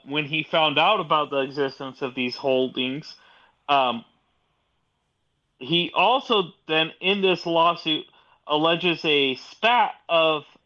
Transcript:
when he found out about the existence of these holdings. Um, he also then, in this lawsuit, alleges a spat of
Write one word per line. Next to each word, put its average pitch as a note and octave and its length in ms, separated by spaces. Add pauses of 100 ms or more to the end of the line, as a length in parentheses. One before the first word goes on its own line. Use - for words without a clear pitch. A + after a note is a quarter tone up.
when D3 200
he D3+ 200
found D#3 340
out F#3+ 220
about D3+ 300
the C#3 100
existence C3+ 640
of B2+ 120
these B2 220
holdings. C3 800 (520)
Um, B2 360 (1500)
he E3+ 360
also G#3 580 (160)
then, D#3+ 320
in G3 220
this F#3 240
lawsuit, E3 580 (420)
alleges E3 580
a C#3+ 300
spat A3 600 (140)
of D#3+ 360 (220)